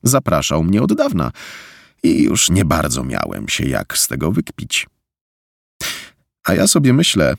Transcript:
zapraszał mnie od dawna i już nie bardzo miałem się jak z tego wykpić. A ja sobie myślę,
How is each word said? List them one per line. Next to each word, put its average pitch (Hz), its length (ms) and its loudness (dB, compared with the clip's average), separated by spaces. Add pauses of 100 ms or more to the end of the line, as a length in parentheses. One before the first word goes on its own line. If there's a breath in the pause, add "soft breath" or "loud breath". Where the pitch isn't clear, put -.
zapraszał 80 600 0
mnie 98 180 2
od 180 100 2
dawna 254 400 0 (680 loud breath)
i 80 200 4
już - 280 2
nie 92 140 4
bardzo 71 400 0
miałem 50 440 -6
się - 180 -4
jak 62 320 -4
z - 100 0
tego 76 240 -2
wykpić. - 540 -4 (1600 loud breath)
A 90 80 2
ja 196 140 2
sobie 139 240 4
myślę, 98 460 2